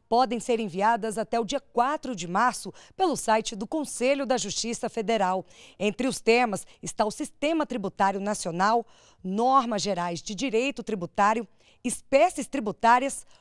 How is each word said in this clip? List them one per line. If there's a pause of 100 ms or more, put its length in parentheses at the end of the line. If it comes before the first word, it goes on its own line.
podem
ser
enviadas
até
o
dia
quatro
de
março (240)
pelo
site
do
Conselho
da
Justiça
Federal. (320)
Entre
os
temas (160)
está
o
Sistema
Tributário
Nacional, (380)
normas
gerais
de
direito
tributário, (340)
espécies
tributárias, (140)